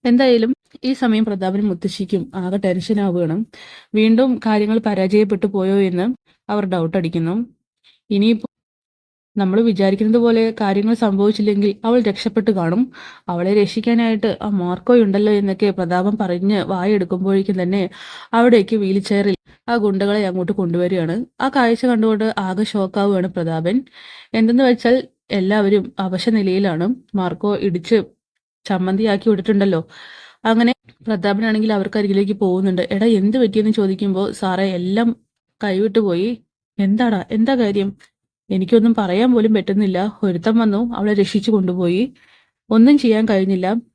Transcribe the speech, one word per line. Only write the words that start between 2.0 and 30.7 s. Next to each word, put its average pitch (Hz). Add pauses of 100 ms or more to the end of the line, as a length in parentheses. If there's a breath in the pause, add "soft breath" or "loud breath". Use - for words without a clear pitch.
ആകെ 185
ടെൻഷൻ 196
ആവുകയാണ്. 175 (580 loud breath)
വീണ്ടും 226
കാര്യങ്ങൾ 214
പരാജയപ്പെട്ടു 208
പോയോ 196
എന്ന് 185 (440)
അവർ 208
ഡൗട്ട് 175
അടിക്കുന്നു. 170 (760 soft breath)
ഇനിയിപ്പോ 214 (880)
നമ്മൾ 196
വിചാരിക്കുന്നത് 214
പോലെ 226 (120)
കാര്യങ്ങൾ 208
സംഭവിച്ചില്ലെങ്കിൽ 208 (120)
അവൾ 233
രക്ഷപ്പെട്ടു 208
കാണും. 180 (460 loud breath)
അവളെ 180
രക്ഷിക്കാനായിട്ട് 220 (120)
ആ 208
മാർക്കോ 180
ഉണ്ടല്ലോ 208
എന്നൊക്കെ 202
പ്രതാപം 185
പറഞ്ഞ് 190
വായെടുക്കുമ്പോഴേക്കും 190
തന്നെ 185 (520 loud breath)
അവിടേക്ക് 226
വീൽ 196
ചെയറിൽ 202 (320 soft breath)
ആ 240
ഗുണ്ടകളെ 202
അങ്ങോട്ട് 185
കൊണ്ടുവരികയാണ്. 175 (240)
ആ 254
കാഴ്ച 240
കണ്ടുകൊണ്ട് 220 (120)
ആകെ 190
ഷോക്കാവുകയാണ് 196
പ്രതാപൻ. 165 (580 loud breath)
എന്തെന്ന് 226
വെച്ചാൽ 247 (360)
എല്ലാവരും 196 (140)
അവശ 185
നിലയിലാണ്. 190 (280)
മാർക്കോ 185
ഇടിച്ച് 180 (680)
ചമ്മന്തിയാക്കി 196
വിട്ടിട്ടുണ്ടല്ലോ. 196 (640 loud breath)
അങ്ങനെ 226 (300)